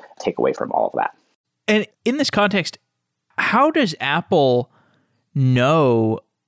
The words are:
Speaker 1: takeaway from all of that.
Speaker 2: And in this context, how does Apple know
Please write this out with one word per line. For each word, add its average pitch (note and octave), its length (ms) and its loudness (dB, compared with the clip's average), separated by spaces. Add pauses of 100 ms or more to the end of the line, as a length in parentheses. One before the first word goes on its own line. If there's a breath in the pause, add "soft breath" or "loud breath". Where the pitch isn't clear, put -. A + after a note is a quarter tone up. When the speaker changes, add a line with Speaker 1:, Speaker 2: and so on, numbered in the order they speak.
(200 loud breath)
Speaker 1:
takeaway C2 340 -2
from - 180 -8
all A1 160 -2
of - 80 -16
that. - 200 -6 (500)
Speaker 2:
And G#3+ 200 0 (180)
in B3 140 -2
this C#4+ 120 -2
context, G3+ 480 -2 (600)
how C#4 320 2
does B3+ 300 0
Apple C#3 680 0 (640)
know B2+ 840 2 (280)